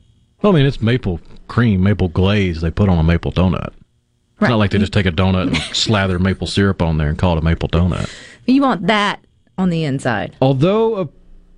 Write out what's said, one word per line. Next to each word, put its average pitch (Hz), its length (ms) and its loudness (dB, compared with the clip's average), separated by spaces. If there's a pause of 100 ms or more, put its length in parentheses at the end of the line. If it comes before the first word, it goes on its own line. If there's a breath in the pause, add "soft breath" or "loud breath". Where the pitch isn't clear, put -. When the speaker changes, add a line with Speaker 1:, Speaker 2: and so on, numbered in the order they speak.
(420)
Speaker 1:
Well, 202 100 4
I 175 40 4
mean, 139 100 4
it's 135 160 -4
maple 107 380 -2 (280)
cream, 110 340 2
maple 98 260 2
glaze 92 520 0
they 82 100 -2
put 104 200 0
on 87 80 2
a 80 60 2
maple 82 280 0
donut. 87 360 0
It's - 720 -18
Speaker 2:
Right. 202 80 2
Speaker 1:
not 113 80 2
like 104 140 2
they 104 60 2
just 98 140 0
take 101 140 2
a 90 60 0
donut 92 340 0
and 87 100 -2
Speaker 2:
<laughs> - 180 -6
Speaker 1:
slather 98 440 0
maple 92 280 -2
syrup 98 360 0
on 80 160 0
there 76 100 0
and 80 80 -2
call 87 200 0
it - 20 0
a 78 60 -2
maple 82 260 0
donut. 82 400 0 (360 loud breath)
Speaker 2:
You 262 140 4
want 214 280 0
that 208 360 -2 (320)
on 185 140 0
the 165 140 -2
inside. 127 580 -4
Speaker 1:
Although 190 580 0
a 156 80 -6 (500)